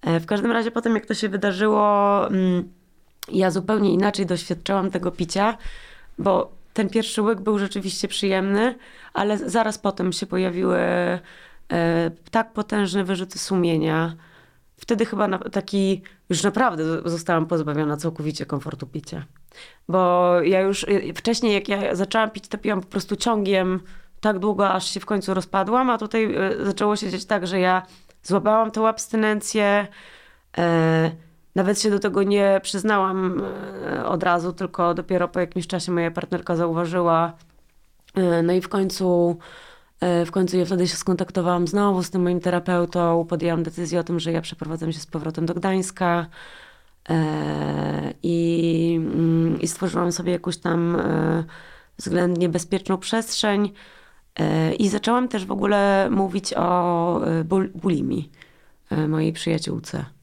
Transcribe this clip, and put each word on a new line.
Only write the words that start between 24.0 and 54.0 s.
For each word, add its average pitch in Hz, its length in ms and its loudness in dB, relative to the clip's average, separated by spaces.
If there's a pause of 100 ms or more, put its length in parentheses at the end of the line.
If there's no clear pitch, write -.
tak 208 180 2
długo, 196 340 2
aż 190 180 -2
się 196 100 -6
w - 60 -16
końcu 190 280 0
rozpadłam, 196 560 0
a 226 80 2
tutaj, 220 380 -2 (240)
y, - 60 -4
zaczęło 208 300 0
się 208 140 -4
dziać 185 140 -6
tak, 190 220 -2
że 185 140 -2
ja 185 220 2 (400)
złapałam 214 480 2
tą 220 180 2
abstynencję, 214 1000 0 (720)
e, 165 520 4 (440)
nawet 196 260 2
się 220 100 2
do 202 80 2
tego 202 240 0
nie 196 400 4
przyznałam, 190 800 0 (440)
e, 131 200 -4
od 165 160 0
razu, 175 300 0
tylko 175 420 -2
dopiero 175 340 0
po 185 120 -4
jakimś 170 260 -4
czasie 180 260 -4
moja 170 180 0
partnerka 175 460 -4
zauważyła, 170 760 2 (840)
e, 175 280 2
no 170 100 2
i 185 80 4
w 185 80 -12
końcu, 180 720 2 (600)
e, 175 260 2
w 170 40 -12
końcu 185 260 2
ja 180 80 4
wtedy 180 240 2
się - 80 -4
skontaktowałam 180 720 0
znowu 196 340 2
z 170 80 -6
tym 185 120 0
moim 175 180 2
terapeutą, 175 880 2
podjęłam 165 340 0
decyzję 165 380 -2
o 165 40 -2
tym, 170 160 -2
że 165 120 -4
ja 165 80 0
przeprowadzam 160 520 -6
się 156 80 -8
z - 60 -14
powrotem 160 400 -4
do 170 80 -2
Gdańska, 180 720 0 (840)
e, 151 1040 -2 (100)
i, 170 800 2 (140)
mm, 165 460 2
i 165 80 -2
stworzyłam 175 440 -2
sobie 175 200 -2
jakąś 175 240 -4
tam, 170 440 0
e, 165 440 0 (520)
względnie 175 520 0
bezpieczną 185 500 -2
przestrzeń, 208 760 0 (680)